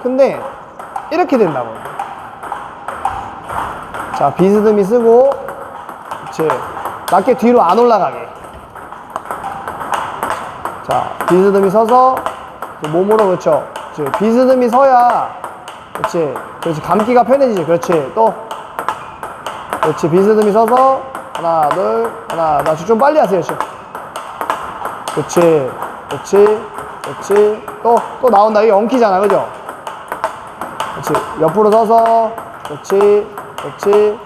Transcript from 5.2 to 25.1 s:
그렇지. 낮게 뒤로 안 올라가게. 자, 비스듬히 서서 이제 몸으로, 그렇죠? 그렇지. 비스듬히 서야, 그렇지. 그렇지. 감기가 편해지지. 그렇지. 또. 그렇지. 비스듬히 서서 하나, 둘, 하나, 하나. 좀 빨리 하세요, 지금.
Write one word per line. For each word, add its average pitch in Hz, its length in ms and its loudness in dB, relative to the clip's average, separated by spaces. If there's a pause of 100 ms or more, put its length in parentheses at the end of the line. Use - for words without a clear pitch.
그렇지. - 260 -4 (640)
낮게 202 240 4
뒤로 233 260 6
안 180 160 4
올라가게. 170 500 2 (2500)
자, - 260 -2 (180)
비스듬히 196 420 4
서서 240 460 4 (680)
이제 151 100 -4
몸으로, 202 360 4
그렇죠? 165 360 2 (320)
그렇지. 143 240 -4
비스듬히 247 500 4
서야, 240 600 4 (640)
그렇지. 156 400 -2 (280)
그렇지. 160 200 -4
감기가 214 420 4
편해지지. 226 420 2
그렇지. 165 480 0
또. 220 200 2 (1500)
그렇지. 156 280 0
비스듬히 208 420 4
서서 247 500 4 (320)
하나, 160 360 0
둘, 214 420 0 (180)
하나, 160 280 0
하나. 151 180 0
좀 180 220 0
빨리 294 200 4
하세요, 196 240 2
지금. 147 160 -6 (1600)